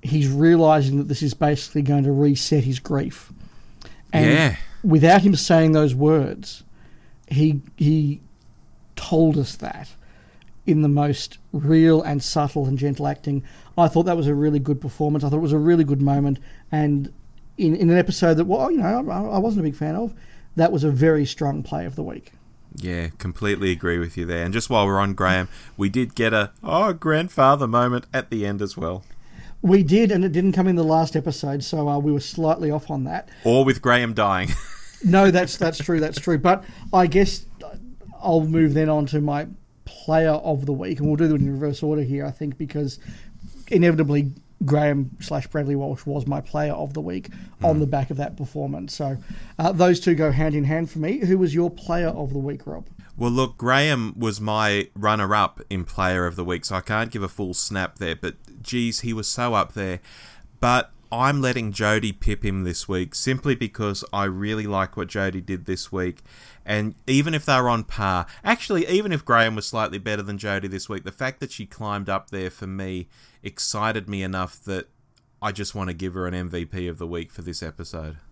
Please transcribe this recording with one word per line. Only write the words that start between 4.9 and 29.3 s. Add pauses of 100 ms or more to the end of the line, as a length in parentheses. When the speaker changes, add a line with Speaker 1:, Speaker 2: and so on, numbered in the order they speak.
Speaker 1:
him
saying
those
words, (640)
he, (160)
he (720)
told
us
that (760)
in
the
most (160)
real
and
subtle
and
gentle
acting. (320)
I
thought
that
was
a
really
good
performance.
I
thought
it
was
a
really
good
moment. (340)
And (440)
in,
in
an
episode
that,
well,
you
know,
I, (140)
I
wasn't
a
big
fan
of, (440)
that
was
a
very
strong
play
of
the
week. (420)
Speaker 2:
Yeah, (100)
completely
agree
with
you
there.
And
just
while
we're
on
Graham, (280)
we
did
get
a, (140)
oh,
grandfather
moment
at
the
end
as
well. (580)